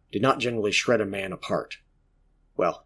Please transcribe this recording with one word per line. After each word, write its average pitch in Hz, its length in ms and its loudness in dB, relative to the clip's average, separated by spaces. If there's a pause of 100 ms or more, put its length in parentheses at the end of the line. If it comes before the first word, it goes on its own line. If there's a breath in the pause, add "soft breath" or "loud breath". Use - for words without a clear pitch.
(120)
did 101 80 -2
not 131 200 2
generally 113 320 -2
shred 117 280 4
a 104 60 0
man 95 260 -6
apart. - 460 -4 (800)
Well, - 300 -2